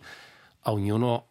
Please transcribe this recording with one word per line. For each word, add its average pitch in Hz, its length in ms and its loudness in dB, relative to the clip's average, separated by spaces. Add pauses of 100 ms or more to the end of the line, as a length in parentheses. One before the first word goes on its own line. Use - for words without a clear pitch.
(640)
a - 100 0
ognuno 110 580 0